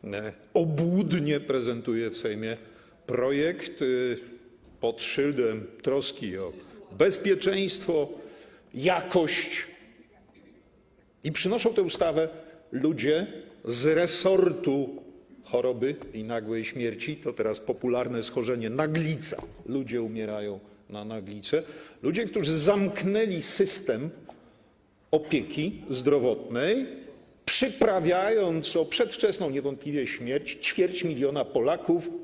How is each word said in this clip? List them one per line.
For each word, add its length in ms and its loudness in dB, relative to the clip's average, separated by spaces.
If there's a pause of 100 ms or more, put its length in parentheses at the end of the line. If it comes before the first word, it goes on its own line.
e, 300 -6 (200)
obłudnie 840 2
prezentuje 720 -2
w 80 -8
Sejmie 400 -4 (480)
projekt, 760 0
y, 360 0 (640)
pod 240 -2
szyldem 640 0 (140)
troski 560 -2
o 160 -8 (380)
bezpieczeństwo, 1200 2 (640)
jakość. 960 0 (1600)
I 80 -2
przynoszą 420 2
tę 80 4
ustawę 480 2 (420)
ludzie 560 2 (380)
z 200 0
resortu 1160 4 (420)
choroby 520 0 (180)
i 100 -8
nagłej 420 -4
śmierci. 500 -4
To 180 -6
teraz 260 -2
popularne 640 0
schorzenie 460 -2
naglica. 720 -2 (240)
Ludzie 360 -4
umierają 580 -6 (300)
na 160 -10
naglicę. 580 -4 (400)
Ludzie, 220 0
którzy 320 0
zamknęli 840 2
system 680 0 (1000)
opieki 800 0
zdrowotnej, 960 2 (600)
przyprawiając 1300 2
o 100 4
przedwczesną 640 2
niewątpliwie 580 -2
śmierć 540 -4
ćwierć 420 2
miliona 420 0
Polaków 640 2 (140)